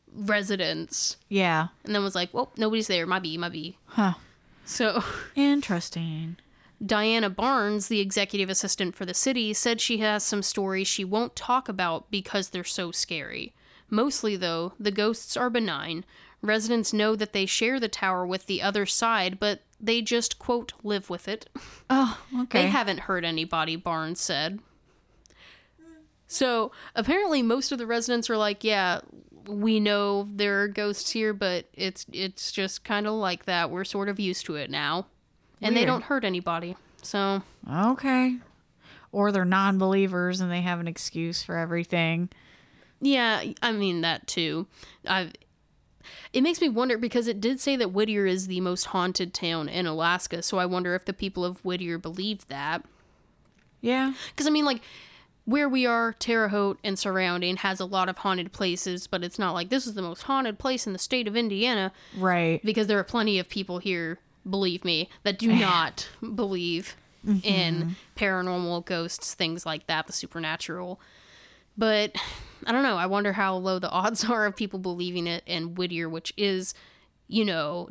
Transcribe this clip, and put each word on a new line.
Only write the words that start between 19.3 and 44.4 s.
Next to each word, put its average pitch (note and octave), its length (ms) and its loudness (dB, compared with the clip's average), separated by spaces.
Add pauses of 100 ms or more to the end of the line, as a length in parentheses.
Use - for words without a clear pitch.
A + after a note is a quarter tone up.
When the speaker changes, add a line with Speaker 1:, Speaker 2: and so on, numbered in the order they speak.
Speaker 1:
but G#3 220 0 (180)
they A3+ 240 0
just, A#3 380 0
quote, A#3+ 320 -2 (100)
"live G#3 260 -2
with F3 200 -8
it." - 200 -8 (400)
Speaker 2:
Oh, C4 300 4 (220)
okay. B3 220 4
Speaker 1:
They - 60 4
haven't G3+ 320 2
hurt F3+ 240 -2
anybody, D#3+ 520 0
Barnes E3 440 -2
said. E3 380 -2 (1700)
So, A#3+ 460 0 (240)
apparently D4+ 460 2
most A#3+ 300 2
of C4 60 -2
the A#3 80 -6
residents A#3 440 0
are A3+ 80 2
like, G#3 260 0
"Yeah, G3 360 2 (460)
we G#3+ 340 2
know G3+ 540 2
there G3+ 280 2
are G#3 60 0
ghosts G#3 420 -2
here, G#3+ 240 0
but F#3+ 400 -2
it's, F#3+ 380 -6
it's - 400 -6
just F#3+ 320 -4
kinda G#3 260 -2
like G3+ 340 -2
that. E3+ 260 0
We're F3+ 140 -4
sort G3 240 -4
of G3 100 -4
used F#3 280 -4
to D#3+ 100 -6
it C#3 140 -6
now." D3 360 -2 (540)
And A3+ 160 2
they A#3 40 6
Speaker 2:
Weird. A#3+ 80 4
Speaker 1:
don't B3 160 0
hurt C4+ 200 0
anybody, F3 520 -4 (260)
so. G3 400 0 (280)
Speaker 2:
Okay. B3+ 640 2 (760)
Or G3+ 180 4
they're F#3+ 140 4
non-believers F#3+ 960 4
and F3+ 100 0
they F3 120 0
have F3 180 -2
an E3+ 80 -4
excuse E3 540 -4
for F3 140 -6
everything. E3+ 720 0 (720)
Speaker 1:
Yeah, B3 440 2 (180)
I A#3+ 100 2
mean, F#3+ 280 0
that E3 260 -2
too. E3 400 -2 (400)